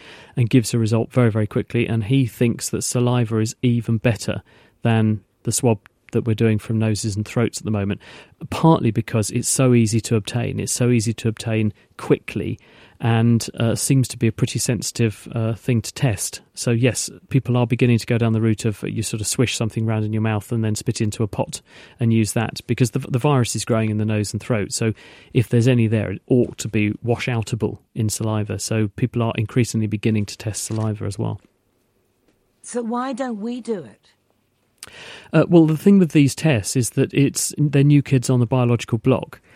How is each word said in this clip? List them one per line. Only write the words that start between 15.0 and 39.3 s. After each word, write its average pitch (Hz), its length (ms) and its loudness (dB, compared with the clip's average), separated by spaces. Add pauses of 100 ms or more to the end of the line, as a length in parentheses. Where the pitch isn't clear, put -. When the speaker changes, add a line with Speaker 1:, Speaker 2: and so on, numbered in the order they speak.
Speaker 1:
uh, 113 220 -2
thing 120 260 0
to - 100 -8
test. - 500 -4 (120)
So - 160 -4
yes, 117 400 0 (200)
people 123 280 0
are 123 80 2
beginning 120 320 2
to - 80 -2
go 120 140 0
down 113 140 2
the 110 80 0
route 113 220 0
of, 110 200 -4
uh, 101 40 -4
you 107 140 -4
sort 110 200 -6
of 101 60 -4
swish - 300 0
something 110 300 -2
round 110 180 -2
in 107 80 -4
your 110 80 -2
mouth 110 300 -2
and 117 120 -2
then 107 120 -2
spit - 260 -4
into 107 220 -2
a 110 40 -2
pot - 340 -6 (380)
and 117 140 2
use 110 200 2
that, - 340 -4
because 120 240 0
the, - 80 -2
the 135 180 -4
virus 131 380 2
is 110 100 -6
growing 110 240 0
in 107 80 -2
the 107 80 0
nose 107 280 -2
and 107 60 -2
throat. 107 320 -4
So 113 220 0 (400)
if 120 160 2
there's 120 180 4
any 120 200 4
there, 104 240 0
it - 160 -10
ought 123 320 2
to - 80 -8
be 107 340 0
wash-outable 113 800 -2 (160)
in 110 140 0
saliva. 107 500 -4
So 110 300 -2
people 120 340 -2
are 113 120 -2
increasingly 113 520 -2
beginning 107 400 -2
to - 100 -14
test - 260 -8
saliva 107 420 -4
as 101 120 -6
well. 110 240 -6 (1200)
Speaker 2:
So 240 220 -8
why 240 300 -4
don't 233 260 -6
we 240 220 -8
do 214 180 -4
it? - 320 -20 (1200)
Speaker 1:
Uh, 160 160 4
well, 165 180 8
the 156 120 2
thing 202 200 6
with 180 140 4
these 143 240 4
tests 127 400 0
is 123 160 0
that - 220 0
it's, - 440 0
they're 143 280 4
new 147 160 6
kids 131 280 0
on 127 120 4
the 120 40 4
biological 120 520 0
block, - 420 0 (160)